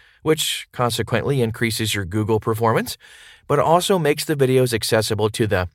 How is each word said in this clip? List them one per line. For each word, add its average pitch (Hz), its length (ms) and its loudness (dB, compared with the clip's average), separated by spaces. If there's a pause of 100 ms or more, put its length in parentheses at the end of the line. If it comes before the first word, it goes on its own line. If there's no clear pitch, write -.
(240)
which - 480 -2
consequently 120 680 -2
increases 113 520 -2
your 101 120 -4
Google 107 340 0
performance, 113 580 0 (500)
but 143 120 2
it - 60 0
also 175 340 4
makes 147 240 0
the 156 120 -2
videos 127 380 2
accessible 107 580 0
to 113 140 0
the 92 300 0